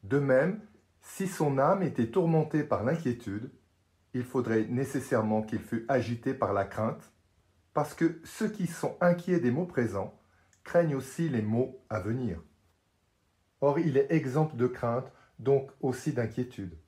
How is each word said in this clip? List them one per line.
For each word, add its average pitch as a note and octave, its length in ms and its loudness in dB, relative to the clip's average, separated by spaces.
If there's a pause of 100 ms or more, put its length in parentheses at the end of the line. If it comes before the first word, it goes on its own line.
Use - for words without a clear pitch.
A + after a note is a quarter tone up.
De A2+ 160 2
même, C#3+ 420 4 (400)
si - 260 -6
son C#3+ 320 0
âme F#3 240 4
était B2 260 0
tourmentée D#3+ 540 2
par G2+ 200 -2
l'inquiétude, A#2+ 680 -4 (640)
il B2 100 -4
faudrait A#2 420 0
nécessairement A#2+ 800 0
qu'il A2 160 -4
fût A2+ 280 -6
agité A#2+ 460 0
par G2+ 200 0
la G2 120 2
crainte, - 480 -6 (600)
parce C#3+ 200 -2
que E3 300 0
ceux - 260 -4
qui - 160 -4
sont - 360 -4
inquiets F3 380 4
des A#2+ 120 2
maux E3+ 160 0
présents G2 520 -2 (440)
craignent D#3+ 320 4
aussi D3+ 340 -2
les A#2 140 0
maux A#2 460 0
à G#2+ 100 -2
venir. G#2 420 -4 (1200)
Or C#3+ 160 4
il D#3+ 200 2
est C#3 140 2
exempt D3+ 440 0
de A#2+ 120 2
crainte, B2 440 -2 (260)
donc C3+ 340 2 (100)
aussi C3 320 -2
d'inquiétude. A2+ 640 -4 (120)